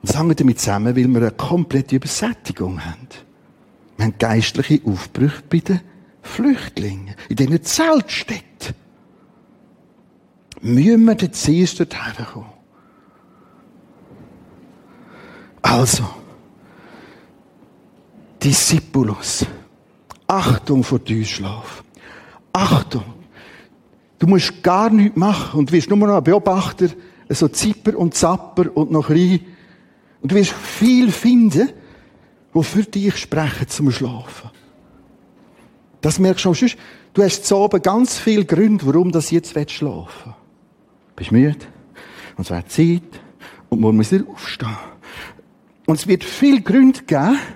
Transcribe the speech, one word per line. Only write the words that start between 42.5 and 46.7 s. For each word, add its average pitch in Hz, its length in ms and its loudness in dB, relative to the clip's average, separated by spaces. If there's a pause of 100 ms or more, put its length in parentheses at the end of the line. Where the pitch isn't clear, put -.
wird 87 200 -6
Zeit. 170 500 0 (500)
Und 113 100 0
morgen 110 160 4
muss 110 160 2
wieder 196 180 0
aufstehen. - 460 -12 (1080)
Und 160 100 0
es - 100 -10
wird 190 160 2
viele 277 380 2
Gründe 254 420 4